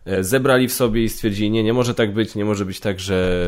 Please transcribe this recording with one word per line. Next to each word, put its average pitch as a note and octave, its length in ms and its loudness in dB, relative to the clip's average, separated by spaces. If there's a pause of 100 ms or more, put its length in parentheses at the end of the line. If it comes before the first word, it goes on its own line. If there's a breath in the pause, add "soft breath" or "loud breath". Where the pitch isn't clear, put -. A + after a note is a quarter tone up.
e, F#2+ 200 0
zebrali B2+ 440 2
w - 40 -4
sobie A#2 320 0
i A2 40 0
stwierdzili: G#2+ 420 -2
„Nie, A2+ 120 2
nie A2 100 2
może B2 220 0
tak G#2 200 0
być, A2 200 -2
nie G#2 100 -2
może G2+ 200 0
być F#2 160 -8
tak, F#2+ 200 -4
że, F#2 480 0